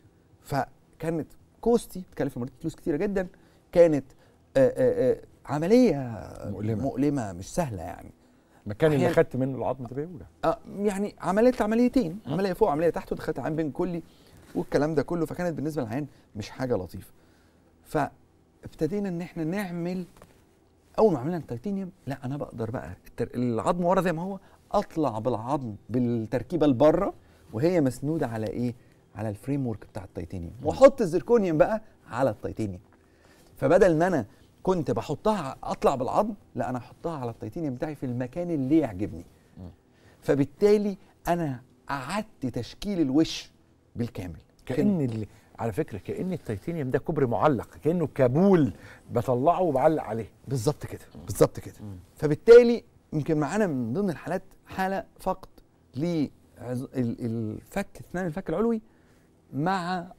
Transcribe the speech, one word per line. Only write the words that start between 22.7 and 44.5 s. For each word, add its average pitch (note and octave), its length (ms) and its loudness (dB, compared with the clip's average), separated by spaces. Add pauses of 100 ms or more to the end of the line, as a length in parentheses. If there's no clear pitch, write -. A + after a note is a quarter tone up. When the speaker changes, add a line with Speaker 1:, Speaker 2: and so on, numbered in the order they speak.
Speaker 1:
بقى A2 240 -8 (120)
التر-، - 280 -6
العظم B2 500 0
ورا F3+ 160 2
زي E3+ 120 0
ما D#3 80 -6
هو، F#3+ 180 -8 (320)
اطلع D3+ 480 -2
بالعظم A#2+ 560 -4 (140)
بالتركيبه A#2+ 800 0
لبره D3+ 460 4 (400)
وهي D#3+ 280 2
مسنوده C#3 460 -2
على A2 200 -6
ايه؟ A#2+ 280 -4 (400)
على G#2+ 140 -4
الفريم C3+ 380 -4
ورك G#2+ 240 -6
بتاع G2 120 -12
التيتانيوم، F2 580 -10
Speaker 2:
مم. C#3 60 -6
Speaker 1:
واحط C4 340 6
الزركونيوم F#3 560 2
بقى F#3+ 240 2 (260)
على B2 220 0
التيتانيوم. G2 520 -6 (760)
فبدل E3+ 420 4
ما E3 100 2
انا D3 180 0 (380)
كنت F3 280 0
بحطها C#3+ 720 -4
اطلع F3+ 320 0
بالعظم، C3+ 380 -2 (220)
لا B2 140 -4
انا B2+ 80 -4
احطها D#3+ 400 -10
على A#2+ 140 -6
التيتانيوم D3+ 440 -8
بتاعي D3+ 200 -8
في C#3+ 100 -10
المكان B2+ 460 -6
اللي C#3+ 260 2
يعجبني. F#2+ 480 -2 (320)
Speaker 2:
مم. F#2 120 -16 (520)
Speaker 1:
فبالتالي G3+ 760 2 (300)
انا D#3 340 -2 (280)
قعدت C#3+ 560 -6
تشكيل E3+ 560 -4
الوش D3 500 0 (440)
بالكامل. F2+ 440 -8 (260)